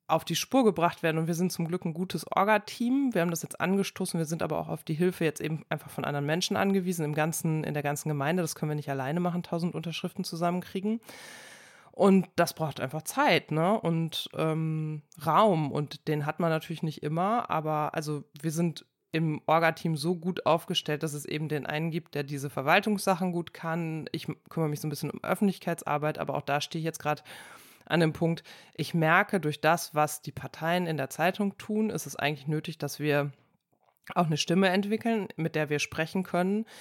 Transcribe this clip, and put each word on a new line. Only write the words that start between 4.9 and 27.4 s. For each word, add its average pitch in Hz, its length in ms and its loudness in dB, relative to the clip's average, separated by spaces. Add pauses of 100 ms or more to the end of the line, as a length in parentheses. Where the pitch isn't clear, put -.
Hilfe 175 300 0
jetzt 151 160 0
eben 156 280 -4
einfach - 220 -6
von - 140 -6
anderen 143 220 -2
Menschen 180 300 0
angewiesen, 190 480 2
im 151 100 -2
ganzen, 156 500 0
in 147 100 -2
der 147 80 -2
ganzen 143 260 -2
Gemeinde. 151 340 0
Das 156 120 -4
können 156 160 -4
wir 151 60 -2
nicht 143 140 -6
alleine 139 300 -2
machen, 175 220 -2
tausend 170 320 -4
Unterschriften 165 480 -6
zusammenkriegen. 180 760 -2 (920)
Und 190 460 6
das 170 160 4
braucht 160 260 -4
einfach 151 240 -6
Zeit, 254 480 2
ne? 165 300 2
Und, 165 540 -2
ähm, 156 680 -2 (220)
Raum. 160 480 4
Und - 360 -4
den 147 180 0
hat 151 140 -4
man 165 100 2
natürlich 160 320 -2
nicht 156 200 -4
immer. 180 480 0
Aber, 151 440 0
also, 151 280 -4 (180)
wir 156 120 -2
sind 165 320 -2 (280)
im 160 340 0
Orga-Team 165 500 2
so 160 180 0
gut 175 300 -4
aufgestellt, 156 580 0
dass 151 120 -4
es 147 100 -8
eben 156 240 -4
den 151 160 -4
einen 156 260 -2
gibt, 165 240 -6
der 147 80 -2
diese 139 280 -6
Verwaltungssachen 185 840 2
gut 170 220 -6
kann. 160 580 -4
Ich - 160 -8
m-, - 80 -6 (140)
kümmere 160 180 0
mich 147 120 -4
so 156 60 -4
ein 151 40 0
bisschen 147 200 -4
um - 140 -8
Öffentlichkeitsarbeit, 160 920 0
aber - 160 -4
auch 143 80 -2
da 143 180 0
stehe - 200 -6
ich 156 40 -4
jetzt 160 140 -4
grad 151 260 -4 (600)